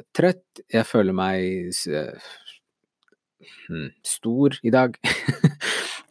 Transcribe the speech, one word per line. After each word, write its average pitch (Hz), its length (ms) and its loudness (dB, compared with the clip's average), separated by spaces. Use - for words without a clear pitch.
trøtt, 180 580 0
jeg 113 140 2
føler 98 280 4
meg 92 640 -2
s-, - 120 -6
uh, 76 320 -4
hmm, 80 240 -8
stor 135 600 2
i 117 60 0
dag. 127 340 4
<laughs> - 480 0